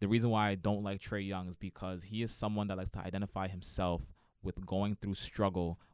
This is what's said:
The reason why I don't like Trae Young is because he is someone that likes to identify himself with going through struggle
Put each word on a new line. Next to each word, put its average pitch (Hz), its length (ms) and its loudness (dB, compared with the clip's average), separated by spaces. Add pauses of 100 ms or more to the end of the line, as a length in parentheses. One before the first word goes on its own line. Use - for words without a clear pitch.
The 101 80 2
reason 117 200 6
why 107 220 4
I 98 40 2
don't 104 300 2
like 98 160 -2
Trae 101 260 -4
Young 92 220 -4
is 87 80 -8
because 92 480 -6
he 110 180 -4
is 117 80 -2
someone 104 380 0
that 95 80 -2
likes 92 140 -2
to 101 100 -6
identify 95 480 -2
himself 90 540 0 (400)
with 95 240 -6
going 101 340 2
through 98 140 0
struggle 90 680 0 (140)